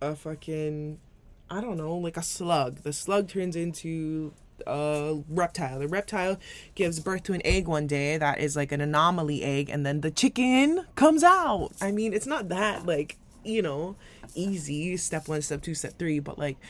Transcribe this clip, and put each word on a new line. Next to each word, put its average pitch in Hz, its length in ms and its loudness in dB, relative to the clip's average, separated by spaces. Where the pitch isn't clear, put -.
a 147 140 -4
fucking, 151 840 -6
I 185 120 -6
don't 220 160 -4
know, 160 200 -4
like, 170 200 -4
a 170 60 -6
slug. 147 600 0
The 147 100 -4
slug 202 340 0
turns 180 280 -4
into 160 800 -4
a 151 540 -2
reptile. 160 500 -2
The 143 80 -2
reptile 190 520 -2
gives 170 260 0
birth 185 240 -2
to 196 100 -2
an 175 120 -2
egg 185 220 4
one 151 180 2
day 143 320 0
that 147 220 2
is, 147 160 0
like, 143 160 -2
an 147 100 0
anomaly 151 640 2
egg, 139 260 0
and 147 160 -2
then 143 160 0
the 156 100 0
chicken 262 720 4
comes 311 280 8
out. 339 580 6
I 196 100 2
mean, 214 220 0
it's 214 140 -2
not 262 220 -2
that, 190 360 0
like, 151 320 0
you 220 180 0
know, 165 340 -2
easy, 175 640 -4
step 160 300 -4
one, 156 140 -2
step 147 200 -4
two, 165 120 -6
step 156 240 -8
three, 156 220 0
but, 143 180 -8
like, 143 200 -4